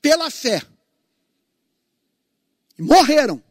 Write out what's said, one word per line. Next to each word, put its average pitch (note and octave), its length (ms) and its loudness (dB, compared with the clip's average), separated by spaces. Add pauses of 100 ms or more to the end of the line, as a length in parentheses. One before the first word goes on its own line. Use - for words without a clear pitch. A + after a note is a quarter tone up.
pela D#4+ 280 0
fé. G#3+ 320 -6 (2250)
E D#3+ 40 -12
morreram. C#4 680 2